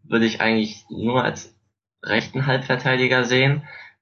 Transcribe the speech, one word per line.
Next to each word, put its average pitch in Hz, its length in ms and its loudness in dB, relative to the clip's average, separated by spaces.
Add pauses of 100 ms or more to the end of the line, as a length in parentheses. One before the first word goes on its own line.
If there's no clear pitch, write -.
würde 113 220 2
ich 110 160 -2
eigentlich 113 480 0
nur 120 340 -2
als - 320 -8 (480)
rechten 123 420 -2
Halbverteidiger 127 800 0
sehen. 131 400 2 (380)